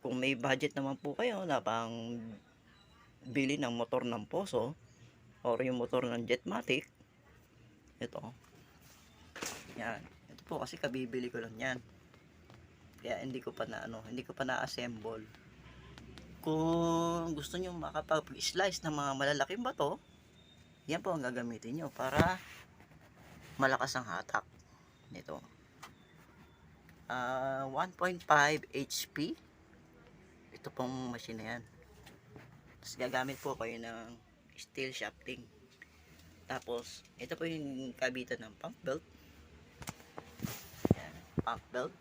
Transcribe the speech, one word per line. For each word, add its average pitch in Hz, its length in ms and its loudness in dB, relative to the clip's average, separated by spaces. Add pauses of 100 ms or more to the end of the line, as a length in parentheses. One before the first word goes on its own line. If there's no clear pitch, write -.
kung 127 160 -2
may 131 160 4
budget 135 400 4
naman 135 240 0
po 147 160 -4
kayo 208 320 0
na 143 160 4
pang 113 560 0 (1120)
bili 135 320 4
ng 120 160 2
motor 123 320 2
ng 113 160 -2
Poso 143 480 0 (720)
or 117 160 4
yung 127 160 4
motor 123 320 2
ng 120 160 0
Jetmatic, 139 640 2 (1120)
ito. 120 320 -8 (1400)
Yan. 113 240 -4 (320)
Ito - 160 -18
po 160 160 -2
kasi - 160 -10
kabibili 127 480 -2
ko 123 80 -6
lang 113 240 -6
yan. 127 180 -2 (1300)
Kaya 117 160 0
hindi 127 240 -6
ko - 80 -6
pa - 160 -4
na, 107 160 -6
ano, 113 240 -8
hindi 123 160 -6
ko - 80 -12
pa 131 160 -2
na-assemble. 113 960 -4 (1000)
Kung 165 960 4
gusto 147 160 -6
nyo 180 160 -2
makapag-slice 156 1120 2
ng 160 80 0
mga 143 240 2
malalaking 143 480 4
bato, 196 400 2 (880)
yan 160 80 2
po 196 160 2
ang 156 80 0
gagamitin 120 560 -2
nyo 160 160 -4
para 151 480 4 (1120)
malakas 135 400 4
ang 127 80 0
hatak 101 400 -2 (720)
nito. 78 240 -8 (1700)
Ah, 131 640 0
one 165 240 0
point 180 320 2
five 147 480 8
H - 400 -2
P. 180 240 0 (1120)
Ito - 240 -12
pong 127 400 -2
machine 113 240 -8
na 107 160 -8
yan. 117 80 -8 (1200)
Tapos - 160 -10
gagamit 131 400 0
po 135 160 -2
kayo 117 240 -4
ng 117 400 -10 (400)
steel 131 320 -6
shafting. 120 560 -6 (1040)
Tapos, 120 560 -4 (160)
ito 139 160 -4
po 165 80 0
yung 139 480 -4
kabitan 127 480 -2
ng 107 160 -14
pump - 240 -8
belt. 135 240 -2 (1900)
Yan, - 160 -12 (320)
pump 113 240 0
belt. 127 300 0